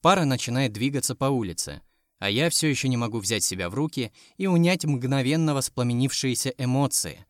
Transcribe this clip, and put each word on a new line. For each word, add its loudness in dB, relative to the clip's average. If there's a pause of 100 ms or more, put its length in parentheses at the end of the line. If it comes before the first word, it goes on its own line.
Пара 6
начинает 0
двигаться -2
по -2
улице, -4 (380)
а -2
я 2
все 0
еще 0
не 2
могу -2
взять -2
себя -2
в -8
руки -4 (240)
и -2
унять 4
мгновенно 0
воспламенившиеся -2
эмоции. -2